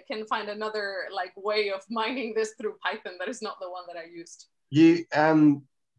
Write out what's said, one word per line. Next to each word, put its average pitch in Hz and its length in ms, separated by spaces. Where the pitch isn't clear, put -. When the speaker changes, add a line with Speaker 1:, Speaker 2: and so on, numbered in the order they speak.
Speaker 1:
can 220 200
find 214 220
another, 208 640
like, 190 240
way 208 340
of 190 180
mining 226 460
this 220 220
through 214 260
Python 190 360
that 185 100
is 247 120
not 208 200
the 185 80
one 180 180
that 175 100
I 165 80
used. 170 420
Speaker 2:
You, 165 440
um, 151 500